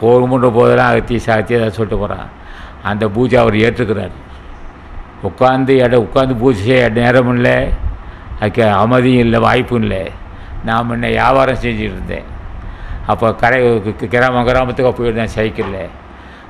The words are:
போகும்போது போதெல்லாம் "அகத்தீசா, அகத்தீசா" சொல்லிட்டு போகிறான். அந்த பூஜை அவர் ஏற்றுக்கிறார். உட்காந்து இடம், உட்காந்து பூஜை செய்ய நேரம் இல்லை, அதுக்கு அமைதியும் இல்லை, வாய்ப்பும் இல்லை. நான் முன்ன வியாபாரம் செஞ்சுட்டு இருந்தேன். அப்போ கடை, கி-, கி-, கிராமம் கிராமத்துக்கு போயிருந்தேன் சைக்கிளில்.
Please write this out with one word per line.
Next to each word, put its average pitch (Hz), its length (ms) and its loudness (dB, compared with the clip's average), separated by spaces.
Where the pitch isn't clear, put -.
போகும்போது 123 500 4
போதெல்லாம் 120 440 4
"அகத்தீசா, 117 320 -2
அகத்தீசா" 113 420 0
சொல்லிட்டு 107 280 -4
போகிறான். 98 320 -6
அந்த 104 260 -2
பூஜை 117 300 2
அவர் 117 160 4
ஏற்றுக்கிறார். 107 600 0
உட்காந்து 131 460 2
இடம், 123 340 4
உட்காந்து 131 360 0
பூஜை 117 240 2
செய்ய 123 260 2
நேரம் 123 460 2
இல்லை, 127 340 2
அதுக்கு 110 280 0
அமைதியும் 120 560 4
இல்லை, 113 160 2
வாய்ப்பும் 117 420 2
இல்லை. 95 280 -4
நான் 117 260 -2
முன்ன 117 80 -4
வியாபாரம் 120 560 2
செஞ்சுட்டு 113 240 -4
இருந்தேன். 92 460 -8
அப்போ 110 280 0
கடை, 123 280 2
கி-, 110 380 0
கி-, 113 80 -6
கிராமம் 123 380 2
கிராமத்துக்கு 127 460 2
போயிருந்தேன் 113 420 -2
சைக்கிளில். 98 540 -4